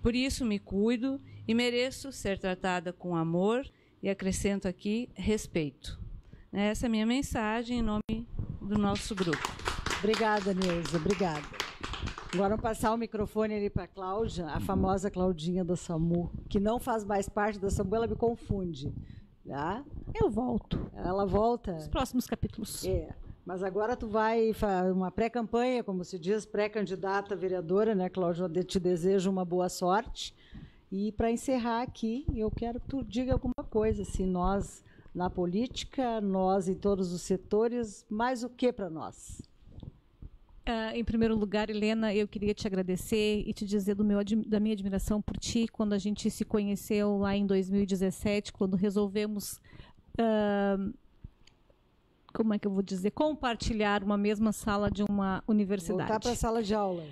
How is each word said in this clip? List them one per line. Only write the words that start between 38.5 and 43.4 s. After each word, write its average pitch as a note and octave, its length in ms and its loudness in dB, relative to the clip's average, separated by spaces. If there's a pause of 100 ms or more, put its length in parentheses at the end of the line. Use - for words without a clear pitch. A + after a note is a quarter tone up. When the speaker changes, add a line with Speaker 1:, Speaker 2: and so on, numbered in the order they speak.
Speaker 2:
pra G#3 160 -6
nós? C#3+ 540 -10 (1200)
Speaker 3:
Ah, A3+ 320 -2
em A#3 80 -2
primeiro A3 320 4
lugar, G#3+ 360 0
Helena, G#3+ 420 2
eu G#3 140 2
queria G#3 260 0
te - 140 -4
agradecer G3 800 2